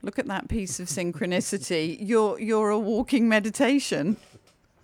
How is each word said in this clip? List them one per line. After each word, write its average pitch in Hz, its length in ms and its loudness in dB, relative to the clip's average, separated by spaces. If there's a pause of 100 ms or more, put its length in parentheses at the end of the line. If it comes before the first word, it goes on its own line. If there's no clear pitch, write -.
Look 202 180 -4
at 214 80 -6
that 190 180 -6
piece 196 320 -4
of 180 80 -8
synchronicity. 175 1120 -2
<laughs> - 20 -18
You're, 214 380 2
you're 214 320 2
a 208 80 2
walking 233 500 2
meditation. 220 920 2 (640)